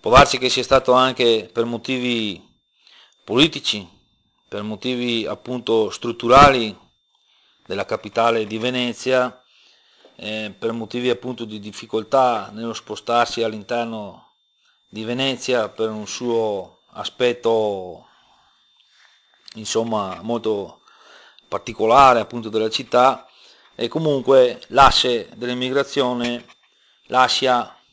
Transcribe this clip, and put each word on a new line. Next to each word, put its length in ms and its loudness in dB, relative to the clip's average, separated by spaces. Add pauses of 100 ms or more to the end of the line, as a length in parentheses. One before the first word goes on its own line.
Può 100 -4
darsi 280 6
che 100 -2
sia 140 -2
stato 300 2
anche 600 2
per 120 -2
motivi 760 -4 (800)
politici, 640 -2 (600)
per 140 -10
motivi 640 -6
appunto 640 -2
strutturali 840 4 (880)
della 200 -8
capitale 640 -2
di 120 -8
Venezia, 800 -2 (760)
eh, 420 -10
per 140 -4
motivi 360 -4
appunto 360 -6
di 160 -12
difficoltà 920 -2
nello 220 -10
spostarsi 720 -4
all'interno 880 -8 (560)
di 160 -12
Venezia 640 -2
per 220 -6
un 180 -10
suo 720 -4 (120)
aspetto, 1160 -2 (1500)
insomma, 680 -4
molto 600 -6 (640)
particolare 720 4
appunto 300 -6
della 220 -2
città, 580 0 (460)
e 140 -6
comunque 800 2
l'asse 680 2
dell'immigrazione 1120 -4 (640)
lascia 680 0 (180)